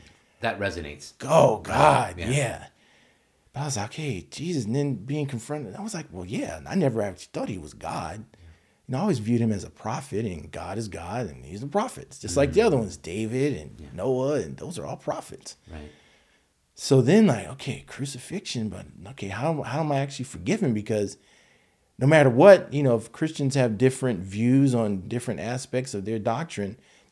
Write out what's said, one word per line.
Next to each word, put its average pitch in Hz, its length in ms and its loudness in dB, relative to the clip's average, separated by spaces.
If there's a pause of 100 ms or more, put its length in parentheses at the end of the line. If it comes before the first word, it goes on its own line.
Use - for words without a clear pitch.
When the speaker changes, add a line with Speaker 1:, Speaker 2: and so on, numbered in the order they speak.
(420)
Speaker 1:
That 113 180 -4
resonates. 82 580 -8
Speaker 2:
"Go, 131 460 4
God, 123 540 4
Speaker 1:
Yeah. 92 120 -4
Speaker 2:
yeah." 139 340 -2 (880)
But 131 80 -8
I 147 40 -4
was 127 120 -4
like, 101 140 -4
"Okay, 117 400 -6
Jesus," 151 340 -4
and 110 100 -2
then 143 200 0
being 139 300 -4
confronted, 131 500 -8
I 208 60 -12
was 214 120 -8
like, 160 180 -10
"Well, 90 140 -10
yeah, 110 420 -8
I - 80 -6
never 131 260 2
actually 98 320 -6
thought 262 160 -6
he 95 80 -6
was 76 160 -14
God." 85 600 -10
Speaker 1:
Yeah. - 60 -20 (480)
Speaker 2:
You 131 60 -8
know, 127 40 -4
I 151 40 -2
always 185 180 0
viewed 113 220 0
him 113 100 2
as 92 120 -4
a - 60 -16
prophet, 113 560 -6
and 87 260 -10
God 87 260 -8
is 113 100 -8
God, 92 400 -8
and 65 180 -14
he's 92 160 -12
a 139 60 -10
prophet. 208 400 -4
It's - 120 -20
just 85 160 -6
like 143 180 2
the 202 80 6
Speaker 1:
Mm-hmm. 233 60 6
Speaker 2:
other 151 100 4
ones, 104 200 -2
David 113 580 -4
and 76 240 -12
Speaker 1:
Yeah. 76 140 -16
Speaker 2:
Noah, 131 480 -2
and 71 160 -8
those 170 220 -10
are 71 60 -10
all - 120 -10
prophets. - 600 -10 (140)
Speaker 1:
Right. 73 200 -14 (840)
Speaker 2:
So 135 260 4
then, 196 260 8
like, 101 220 0
okay, - 360 -10
crucifixion, 131 840 -8
but, 80 160 -12 (260)
okay, - 160 -10
how, 131 340 -4
how 135 200 -4
am 151 100 -2
I 135 80 0
actually 139 260 -6
forgiven? 131 480 -2
Because 104 440 -2 (840)
no 131 80 4
matter 147 240 8
what, 165 420 10
you 147 80 0
know, 123 140 6
if 110 160 -4
Christians 147 440 -2
have 120 220 2
different 123 440 2
views 120 520 4
on 104 340 0
different 113 340 -4
aspects 127 520 -6
of 98 120 -6
their 113 120 -2
doctrine, 110 600 -4 (340)